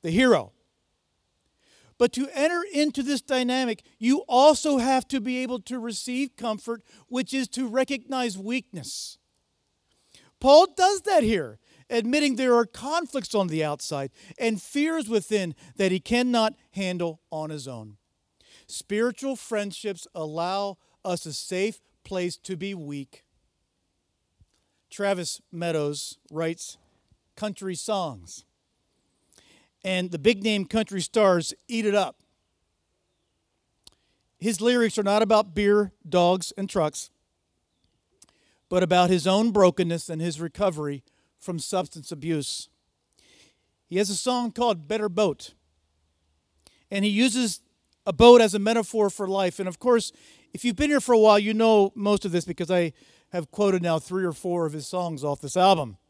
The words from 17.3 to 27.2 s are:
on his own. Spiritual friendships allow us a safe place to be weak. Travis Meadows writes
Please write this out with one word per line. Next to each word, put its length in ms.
on 200
his 160
own. 300
Spiritual 680
friendships 800
allow 640
us 240
a 60
safe 480
place 340
to 200
be 160
weak. 500
Travis 500
Meadows 680
writes 460